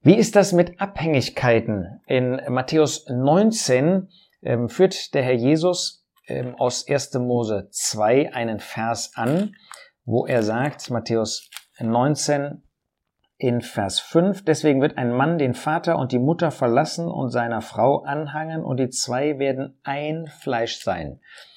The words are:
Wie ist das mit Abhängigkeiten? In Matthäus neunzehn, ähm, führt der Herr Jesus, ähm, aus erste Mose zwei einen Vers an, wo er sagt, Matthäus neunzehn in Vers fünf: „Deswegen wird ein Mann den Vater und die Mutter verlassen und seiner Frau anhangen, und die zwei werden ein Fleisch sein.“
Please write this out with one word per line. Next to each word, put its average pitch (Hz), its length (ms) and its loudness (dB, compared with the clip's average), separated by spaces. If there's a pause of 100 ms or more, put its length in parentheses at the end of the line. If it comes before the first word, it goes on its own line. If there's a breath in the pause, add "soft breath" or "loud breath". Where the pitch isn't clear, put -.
Wie 165 160 8
ist - 180 2
das 302 180 6
mit 175 280 2
Abhängigkeiten? 120 1300 0
In 127 400 0
Matthäus 131 600 0
neunzehn, 165 1000 2 (340 soft breath)
ähm, 120 260 -2
führt - 460 0
der 143 80 2
Herr 127 120 2
Jesus, 160 720 0 (220)
ähm, 123 320 -6
aus 127 240 -2
erste 139 380 -2
Mose 117 500 -2
zwei 113 640 2
einen 113 240 -4
Vers 113 560 -6
an, 160 400 -2 (500 loud breath)
wo 113 220 0
er 123 160 0
sagt, 120 480 -4
Matthäus 113 600 -4 (300)
neunzehn 143 840 -2 (760)
in 120 240 0
Vers 98 400 -4
fünf: 175 440 0
„Deswegen 147 360 2
wird 151 180 0
ein 120 140 -2
Mann 156 260 0
den 131 160 0
Vater 165 420 -2
und 127 140 -4
die 127 80 0
Mutter 156 320 2
verlassen 147 580 0
und 135 220 -4
seiner 117 300 -2
Frau 123 420 2
anhangen, 151 640 -6
und 131 140 -4
die 127 120 -2
zwei 135 480 -4
werden 135 460 -4
ein 151 420 -6
Fleisch 117 560 -6
sein.“ 82 380 -6 (360 loud breath)